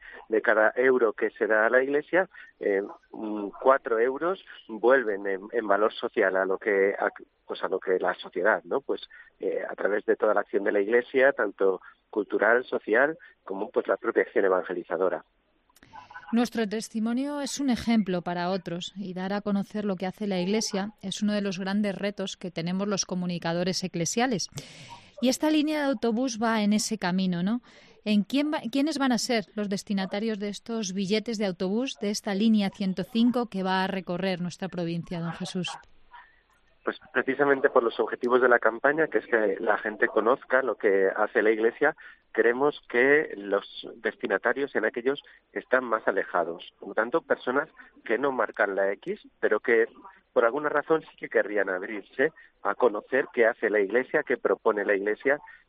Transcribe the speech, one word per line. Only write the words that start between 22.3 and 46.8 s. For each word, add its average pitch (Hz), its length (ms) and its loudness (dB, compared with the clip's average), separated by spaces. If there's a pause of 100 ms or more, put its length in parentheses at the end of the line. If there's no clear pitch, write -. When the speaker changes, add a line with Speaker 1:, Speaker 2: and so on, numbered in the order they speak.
Speaker 2:
que 185 140 -10
tenemos 180 380 -4
los 196 180 -2
comunicadores 175 760 -2
eclesiales. 185 680 -2 (720)
Y 247 80 4
esta 302 200 0
línea 302 320 2
de 277 40 0
autobús 233 560 -2
va 226 200 2
en 208 120 4
ese 214 240 0
camino, 180 460 0
¿no? 226 180 0 (420)
¿En 208 200 4
quién 294 280 -2
va, 311 80 -4 (120)
quiénes 294 260 0
van 262 140 2
a 226 60 4
ser 226 280 -2 (100)
los 208 140 -4
destinatarios 202 720 -4
de 208 100 -6
estos 202 440 -6
billetes 208 440 -2
de 214 80 -2
autobús 196 560 -4
de 202 80 -2
esta 208 260 -4
línea 208 340 4
ciento 190 340 -4
cinco 233 440 0
que 190 160 -6
va 190 200 0
a 190 40 -2
recorrer 185 540 -4
nuestra 175 260 -8
provincia, 170 520 -6
don 170 140 -6
Jesús? 180 360 -6 (1120)
Speaker 1:
Pues - 160 -6 (140)
precisamente 135 560 2
por 127 120 4
los 117 180 -2
objetivos 120 420 0
de 123 80 6
la 120 100 6
campaña, 139 480 0
que 107 100 -2
es - 80 -4
que 107 340 2
la 107 200 0
gente 107 280 -2
conozca 127 540 2
lo 120 140 -2
que 98 400 2
hace 107 260 0
la 107 80 4
Iglesia, 113 460 2 (360)
queremos 120 480 2 (100)
que 139 480 2
los 101 580 -4
destinatarios 120 760 -2
sean 107 160 -2
aquellos 123 380 -4 (280)
que - 60 -12
están 131 260 0
más 113 240 -2
alejados. 87 720 -2
Por - 120 -16